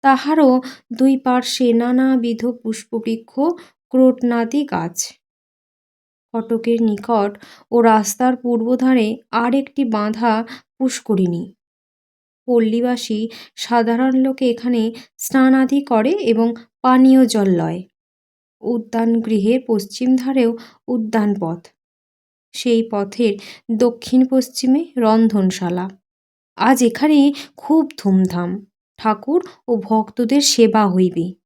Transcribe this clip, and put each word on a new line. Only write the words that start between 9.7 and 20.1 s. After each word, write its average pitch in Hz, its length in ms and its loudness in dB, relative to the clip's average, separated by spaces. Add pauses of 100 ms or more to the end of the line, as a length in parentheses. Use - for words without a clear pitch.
বাঁধা 220 600 -2 (320)
পুষ্করিণী। 185 760 -2 (920)
পল্লীবাসী 233 840 -2 (280)
সাধারণ 240 560 0
লোকে 262 380 0
এখানে 233 420 -2 (240)
স্নান 262 380 2
আদি 269 300 0
করে 233 260 0
এবং 233 440 0 (280)
পানীয় 262 440 6
জল 208 220 0
লয়। 170 340 -2 (800)
উদ্যান 233 600 -2
গৃহের 220 460 0
পশ্চিম 240 500 0